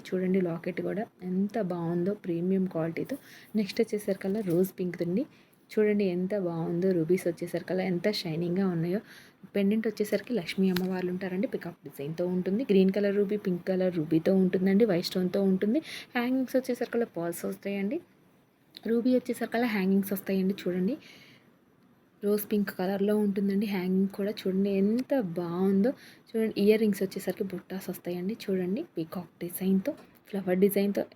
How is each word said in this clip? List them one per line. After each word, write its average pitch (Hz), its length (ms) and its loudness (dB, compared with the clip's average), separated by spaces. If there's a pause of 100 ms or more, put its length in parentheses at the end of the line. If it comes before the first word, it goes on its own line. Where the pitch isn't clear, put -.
చూడండి, 185 360 0
లాకెట్ 175 400 -4
కూడా 175 220 -4 (200)
ఎంత 190 320 -2 (100)
బాగుందో, 175 500 -2
ప్రీమియం 185 500 0
క్వాలిటీతో. 165 500 -4 (400)
నెక్స్ట్ 208 260 -2
వచ్చేసరికల్లా 208 640 -2
రోజ్ 180 300 2
పింక్ 180 260 -4
అండి. 180 220 0 (480)
చూడండి, 214 360 2
ఎంత 185 320 -2
బాగుందో. 170 520 -2
రూబీస్ 180 360 2
వచ్చేసరికల్లా 170 580 -4
ఎంత 175 260 0
షైనింగ్గా 175 560 -2
ఉన్నాయో. 175 320 0 (520)
పెండెంట్ 202 360 2
వచ్చేసరికి 208 460 -2
లక్ష్మీ 190 360 0
అమ్మవార్లు 185 420 -2
ఉంటారండి. 185 360 -2
పికాక్ 170 360 -8
డిజైన్‌తో 151 440 -6
ఉంటుంది. 185 360 0
గ్రీన్ 190 280 6
కలర్ 202 240 0
రూబీ, 202 220 2
పింక్ 180 280 -2
కలర్ 185 300 0
రూబీతో 160 400 2
ఉంటుందండి. 190 500 4
వైట్ 180 220 2
స్టోన్‌తో 185 360 0
ఉంటుంది. 202 360 2 (320)
హ్యాంగింగ్స్ 254 440 0
వచ్చేసరికల్లా 247 540 0
పర్ల్స్ 170 360 -6
వస్తాయండి. 196 520 -4 (880)
రూబీ 233 260 2
వచ్చేసరికల్లా 240 560 0
హ్యాంగింగ్స్ 196 440 2
వస్తాయండి. 190 420 0
చూడండి, 185 400 0 (1300)
రోజ్ 208 240 0
పింక్ 208 240 0
కలర్‌లో 196 460 0
ఉంటుందండి. 202 500 2
హ్యాంగింగ్ 190 460 2
కూడా 202 180 -2
చూడండి, 196 440 0
ఎంత 214 380 2 (220)
బాగుందో. 190 540 2 (360)
చూడండి, 220 320 -2
ఇయర్ 214 240 6
రింగ్స్ 208 220 2
వచ్చేసరికి 196 420 -4
బుట్టాస్ 185 440 -10
వస్తాయండి. 180 500 -6
చూడండి, 190 500 -2
పీకాక్ 175 500 -8
డిజైన్‌తో, 190 520 0 (340)
ఫ్లవర్ 185 340 0
డిజైన్‌తో 202 440 2 (120)